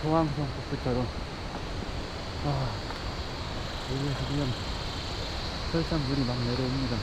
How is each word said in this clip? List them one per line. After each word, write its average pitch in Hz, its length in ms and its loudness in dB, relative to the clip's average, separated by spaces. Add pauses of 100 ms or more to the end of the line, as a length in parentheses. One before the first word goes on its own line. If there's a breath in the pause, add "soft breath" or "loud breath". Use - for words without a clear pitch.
동황성 156 420 4
폭포처럼. 127 580 0 (1400)
아, 135 220 2 (1200)
여기에서 135 280 2 (100)
그냥 143 180 2 (1300)
설산물이 147 520 2
막 123 200 2
내려옵니다. 127 580 2